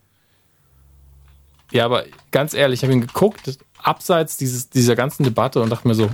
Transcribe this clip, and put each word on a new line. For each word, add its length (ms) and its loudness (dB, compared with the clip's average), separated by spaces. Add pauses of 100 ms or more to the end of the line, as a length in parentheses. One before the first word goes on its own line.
(1700)
Ja, 140 2
aber 180 -2 (260)
ganz 240 0
ehrlich, 260 0
ich 40 -4
hab 100 2
ihn 60 4
geguckt, 580 -2 (240)
abseits 540 -2
dieses, 340 -6
dieser 240 4
ganzen 300 -2
Debatte 380 0
und 80 0
dachte 180 -2
mir 60 2
so, 200 2